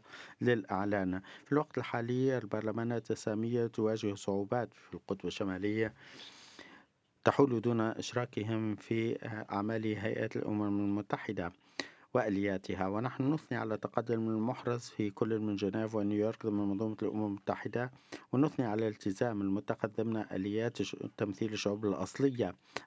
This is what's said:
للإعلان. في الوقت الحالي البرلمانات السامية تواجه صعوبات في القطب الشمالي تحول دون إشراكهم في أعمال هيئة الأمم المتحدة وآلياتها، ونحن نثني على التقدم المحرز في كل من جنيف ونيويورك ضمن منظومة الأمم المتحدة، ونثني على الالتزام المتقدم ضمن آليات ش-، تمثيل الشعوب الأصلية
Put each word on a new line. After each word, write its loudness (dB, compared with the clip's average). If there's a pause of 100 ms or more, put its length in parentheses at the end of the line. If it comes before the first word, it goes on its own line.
(400)
للإعلان. 2 (240)
في 0
الوقت 2
الحالي 0
البرلمانات -2
السامية 0
تواجه 0
صعوبات 0
في -16
القطب -4
الشمالي 0 (1300)
تحول 6
دون 2
إشراكهم -2
في -2
أعمال -4
هيئة -2
الأمم 0
المتحدة -2 (640)
وآلياتها، 2
ونحن 0
نثني -2
على -2
التقدم 0
المحرز 0
في -2
كل 2
من 0
جنيف 0
ونيويورك 2
ضمن 2
منظومة 0
الأمم 0
المتحدة، -2 (400)
ونثني 4
على 2
الالتزام 0
المتقدم 0
ضمن 0
آليات -2
ش-، -4 (200)
تمثيل -2
الشعوب 0
الأصلية 0 (320)